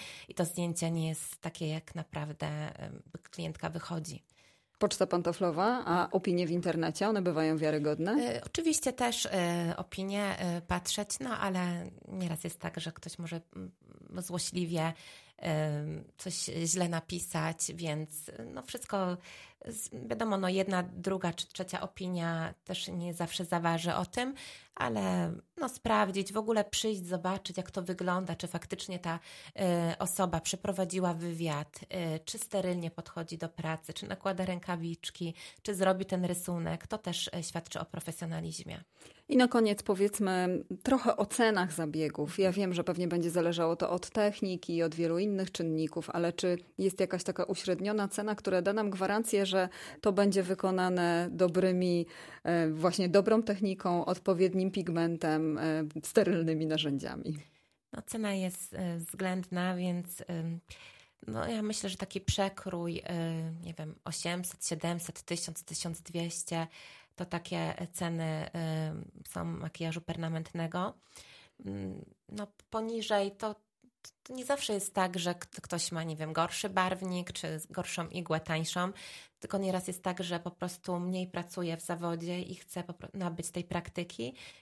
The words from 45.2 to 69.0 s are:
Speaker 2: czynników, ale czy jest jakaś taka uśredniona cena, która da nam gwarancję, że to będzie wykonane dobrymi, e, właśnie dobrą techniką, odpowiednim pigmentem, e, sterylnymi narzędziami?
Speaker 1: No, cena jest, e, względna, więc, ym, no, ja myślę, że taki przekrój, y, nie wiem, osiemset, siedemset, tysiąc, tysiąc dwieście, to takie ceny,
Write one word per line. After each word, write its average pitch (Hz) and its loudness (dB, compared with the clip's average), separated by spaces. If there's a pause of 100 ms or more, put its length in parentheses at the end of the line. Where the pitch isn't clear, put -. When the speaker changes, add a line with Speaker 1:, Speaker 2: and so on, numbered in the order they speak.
Speaker 2:
czynników, 160 0
ale 170 2
czy 175 0 (200)
jest 190 2
jakaś 180 0
taka 185 -2
uśredniona 196 0
cena, 214 -2
która 190 2
da 190 4
nam 208 2
gwarancję, 196 2
że 185 4 (320)
to 208 4
będzie 196 6
wykonane 180 4
dobrymi, 180 4 (380)
e, 170 4
właśnie 170 4
dobrą 202 8
techniką, 190 2
odpowiednim 185 4
pigmentem, 165 2
e, 156 2 (200)
sterylnymi 165 4
narzędziami? 147 -2 (540)
Speaker 1:
No, 214 -10
cena 214 -2
jest, 185 -4
e, 180 -2
względna, 180 -2
więc, 180 -2 (100)
ym, 165 -2 (680)
no, 220 -2
ja 226 -2
myślę, 214 -2
że 185 -6
taki 196 -6
przekrój, 180 -2
y, - -10 (640)
nie 165 -10
wiem, 156 -8 (100)
osiemset, 175 -4
siedemset, 170 -2
tysiąc, - -6
tysiąc 165 -6
dwieście, 170 -2 (500)
to 180 -4
takie 170 -2 (180)
ceny, 165 -2 (760)